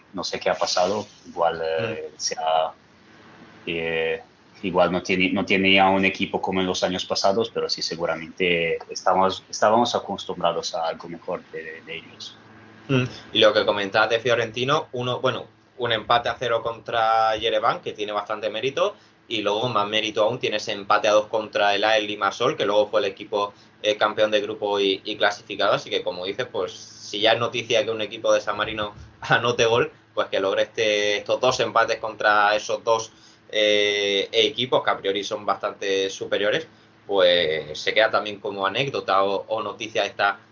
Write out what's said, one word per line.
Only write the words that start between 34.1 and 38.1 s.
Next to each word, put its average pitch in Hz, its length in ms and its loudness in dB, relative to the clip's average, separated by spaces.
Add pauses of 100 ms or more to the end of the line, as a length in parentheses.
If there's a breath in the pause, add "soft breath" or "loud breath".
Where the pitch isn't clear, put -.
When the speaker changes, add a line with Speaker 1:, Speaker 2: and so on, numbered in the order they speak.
Speaker 2:
equipos 113 520 2
que 107 60 -2
a 98 80 2
priori 98 260 -2
son 104 220 -8
bastante 98 640 -2
superiores, 107 580 -2 (380 soft breath)
pues 85 720 2
se - 140 -4
queda 110 180 4